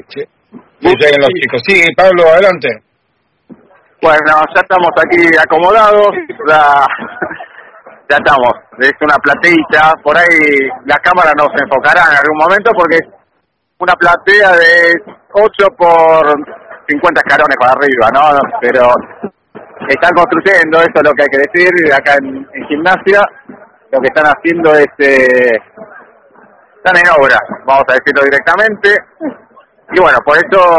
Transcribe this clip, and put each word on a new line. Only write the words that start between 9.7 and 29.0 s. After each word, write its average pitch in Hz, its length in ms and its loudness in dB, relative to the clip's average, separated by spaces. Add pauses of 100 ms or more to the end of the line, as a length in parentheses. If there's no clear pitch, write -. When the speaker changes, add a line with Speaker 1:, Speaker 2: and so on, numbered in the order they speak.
Speaker 2:
por 151 160 0
ahí 175 160 2 (520)
la 143 120 0
cámara 175 380 0
nos 147 180 0
enfocará 147 560 0
en 147 80 0
algún 151 200 -2
momento 196 360 0
porque 165 220 0
es 156 100 -2 (720)
una 180 160 -2
platea 190 640 0
de 170 360 2 (400)
ocho 202 320 0 (120)
por 165 480 2 (640)
cincuenta 151 320 -2
escalones 143 400 0
para 123 180 2
arriba, 127 340 0
¿no? 143 260 2 (220)
Pero 123 300 2 (1000)
están 151 260 0
construyendo, 170 680 0
eso 170 160 0
es 151 60 2
lo 147 100 2
que 135 80 0
hay 143 80 0
que 139 160 0
decir, 175 240 0 (240)
acá 143 260 0
en, 135 220 -10
en - 240 -18
Gimnasia, 185 560 0 (680)
lo 131 80 -2
que 131 80 -2
están 151 180 0
haciendo 160 480 0
es, 147 120 2 (120)
eh, 127 600 2 (1200)
están 180 160 0
en 175 100 2 (140)
obra, 127 160 2 (280)
vamos 135 220 2
a 127 60 0
decirlo 135 320 -2
directamente, 190 640 0 (1000)